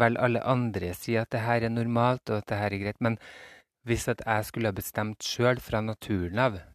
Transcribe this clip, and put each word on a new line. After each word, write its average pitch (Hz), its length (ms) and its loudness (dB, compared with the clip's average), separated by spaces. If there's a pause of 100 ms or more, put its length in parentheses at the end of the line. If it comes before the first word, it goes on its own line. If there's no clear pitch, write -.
vel, 117 200 4
alle 120 240 2
andre 110 520 0
sier 113 260 0
at - 100 -8
det 113 120 -2
her 117 200 2
er 113 80 0
normalt, 117 560 2
og 110 120 0
at - 100 -12
det 104 80 -2
her 101 160 0
er 98 80 -4
greit, 104 220 -4
men 113 120 2 (720)
hvis 117 240 0
at 113 140 -4
jeg 110 200 0
skulle 113 240 -2
ha 95 60 -4
bestemt 107 500 -6
selv 123 400 2
fra 110 160 -2
naturen 107 600 -2
av, 113 180 0 (160)